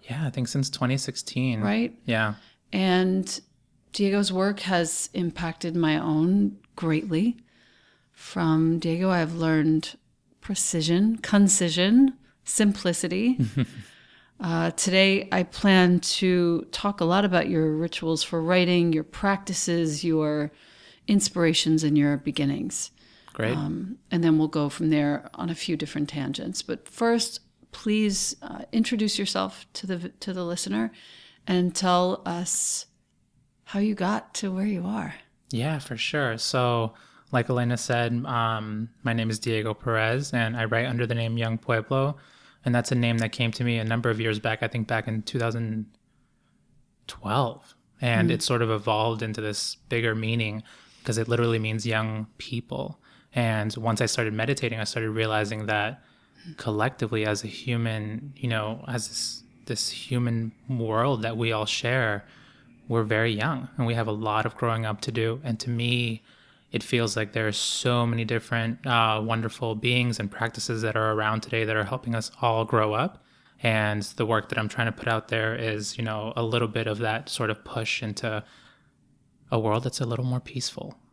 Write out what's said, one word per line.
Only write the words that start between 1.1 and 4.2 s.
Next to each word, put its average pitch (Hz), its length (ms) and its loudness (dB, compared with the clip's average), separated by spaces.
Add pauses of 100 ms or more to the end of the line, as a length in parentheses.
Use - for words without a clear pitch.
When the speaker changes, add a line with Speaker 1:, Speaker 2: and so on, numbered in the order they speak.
Speaker 2:
Right? 113 420 0
Speaker 1:
Yeah. 113 300 2 (400)
Speaker 2:
And 185 680 2 (540)
Diego's 196 400 2